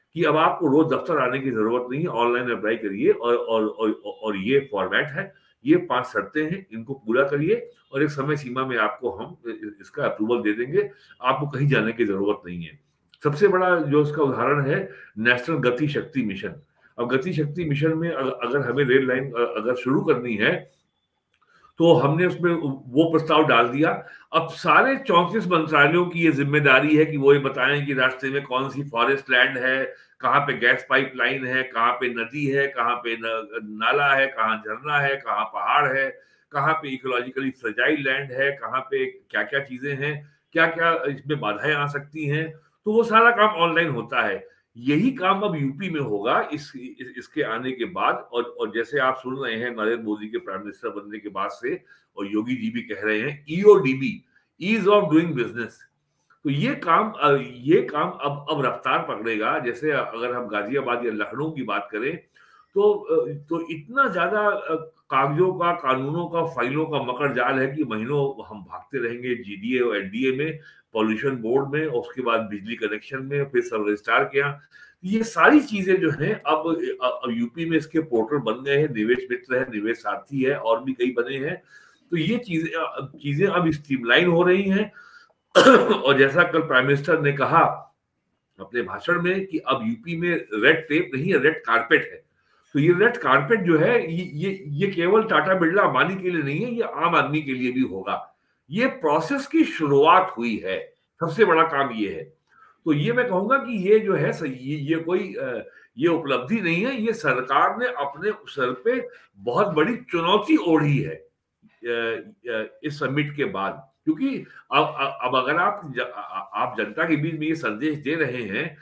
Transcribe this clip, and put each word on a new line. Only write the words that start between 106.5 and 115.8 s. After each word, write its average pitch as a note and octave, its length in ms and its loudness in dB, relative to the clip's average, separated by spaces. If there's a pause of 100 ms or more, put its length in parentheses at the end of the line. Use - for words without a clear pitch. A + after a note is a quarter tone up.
नहीं F3 240 0
है, C4 160 -4
ये A3 120 0
सरकार C#3+ 640 0
ने B3 100 -2
अपने D3 440 -6 (140)
सर B2+ 400 -4
पे A3 240 -2 (280)
बहुत A#2+ 300 0
बड़ी E3+ 300 0
चुनौती G3+ 600 2
ओढ़ी D3+ 400 2
है, D#2+ 180 -4
अ, - 1080 -8 (260)
अ, A2 340 -6
इस D3 160 -8
summit D3 360 -2
के C#3 100 -2
बाद। F#2+ 460 -6 (140)
क्योंकि A#3 400 -2 (260)
अब, D3 120 4
अब, C#3 380 -4
अब B2+ 140 0
अगर C3 200 2
आप G3+ 300 0